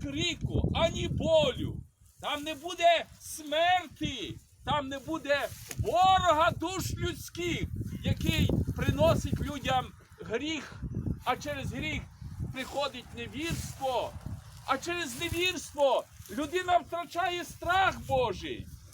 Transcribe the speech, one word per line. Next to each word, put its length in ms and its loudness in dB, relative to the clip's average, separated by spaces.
крику, 720 0
ані 340 2
болю, 680 2
там 220 -4
не 120 -6
буде 520 4
смерті, 1120 0
там 240 0
не 100 -6
буде 500 0
ворога 720 6
душ 440 -2
людських, 680 -4
який 460 2
приносить 640 4
людям 460 0
гріх, 600 -6
а 120 0
через 360 -6
гріх 300 -4
приходить 640 -6
невірство, 960 -2
а 120 2
через 420 -4
невірство 840 2
людина 480 2
втрачає 680 -2
страх 640 2
Божий. 580 0